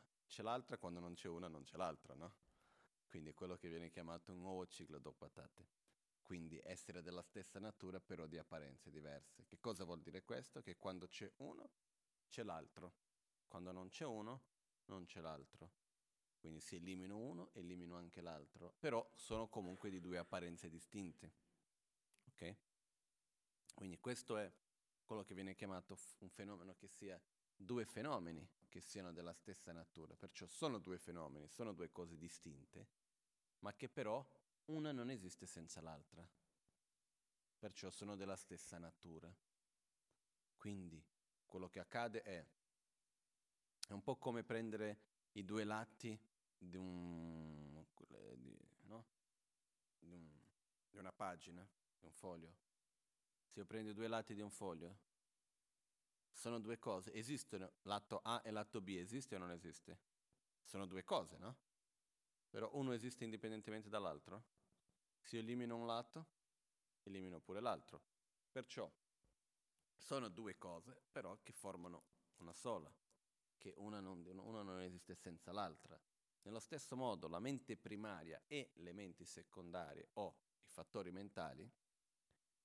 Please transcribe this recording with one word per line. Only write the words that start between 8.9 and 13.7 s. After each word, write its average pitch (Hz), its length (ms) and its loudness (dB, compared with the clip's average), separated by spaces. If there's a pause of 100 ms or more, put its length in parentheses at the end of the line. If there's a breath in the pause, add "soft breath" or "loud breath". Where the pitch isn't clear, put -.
Che - 140 -14
cosa 98 240 2
vuol 85 180 0
dire 85 220 -4
questo? 127 380 -2
Che 92 160 -6
quando 90 320 0
c'è 101 200 -4 (100)
uno, - 340 -8 (560)
c'è 117 160 -2
l'altro. 82 500 -4 (540)
Quando 90 240 -4